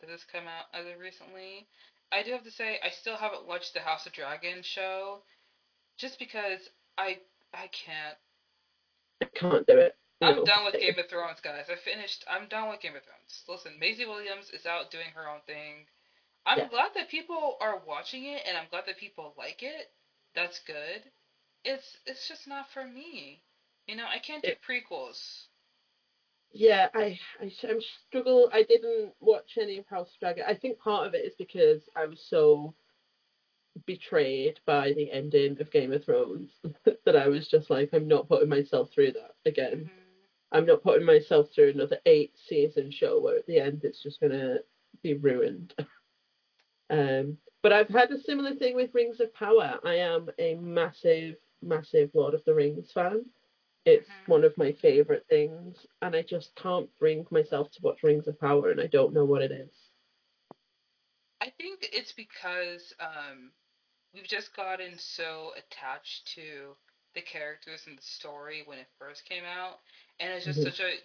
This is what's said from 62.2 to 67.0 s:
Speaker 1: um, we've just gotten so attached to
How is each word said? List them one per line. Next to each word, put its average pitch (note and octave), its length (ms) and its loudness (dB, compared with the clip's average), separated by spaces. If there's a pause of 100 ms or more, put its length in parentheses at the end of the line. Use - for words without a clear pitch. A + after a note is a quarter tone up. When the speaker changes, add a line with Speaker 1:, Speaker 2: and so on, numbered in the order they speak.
Speaker 1:
um, C#3+ 520 -14 (640)
we've F#3+ 140 -20
just - 280 -10
gotten F#3 420 -10
so D#3+ 580 -12
attached - 800 -16
to C#3+ 420 -18 (380)